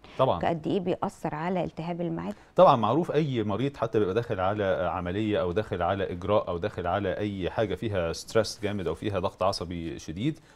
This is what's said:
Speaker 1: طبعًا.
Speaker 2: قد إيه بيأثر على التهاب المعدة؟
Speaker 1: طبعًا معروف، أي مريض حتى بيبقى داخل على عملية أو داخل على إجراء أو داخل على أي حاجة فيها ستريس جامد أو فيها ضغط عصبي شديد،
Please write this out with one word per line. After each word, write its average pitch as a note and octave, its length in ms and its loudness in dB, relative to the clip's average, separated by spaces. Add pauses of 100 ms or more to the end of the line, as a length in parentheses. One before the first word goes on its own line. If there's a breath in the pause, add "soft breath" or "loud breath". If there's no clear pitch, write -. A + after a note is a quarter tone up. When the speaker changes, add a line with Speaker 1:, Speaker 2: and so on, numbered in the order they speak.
(180 loud breath)
Speaker 1:
طبعًا. B2 200 4 (100)
Speaker 2:
قد E3 180 -2
إيه F#3 140 0
بيأثر F3 540 -4
على E3+ 300 -2
التهاب E3+ 360 -8
المعدة؟ E3+ 360 -6 (200 loud breath)
Speaker 1:
طبعًا E3+ 200 10
معروف، A#2+ 360 2
أي C#3 300 2
مريض G#2+ 340 -2
حتى A#2 220 0
بيبقى F#2+ 160 2
داخل A2+ 260 0
على G2+ 240 2 (300)
عملية F#2 460 0
أو F2+ 120 0
داخل G2 300 -2
على F#2+ 300 0
إجراء F#2 360 0
أو F2 100 -2
داخل F2+ 280 -4
على F#2+ 300 0
أي G2 340 -2
حاجة G#2 240 -2
فيها F#2 380 -2
ستريس - 500 -2
جامد G2+ 240 -2
أو D#2+ 80 -2
فيها G2+ 240 -4
ضغط F#2 240 -2
عصبي F2 560 -2
شديد، A2+ 400 -6 (180 loud breath)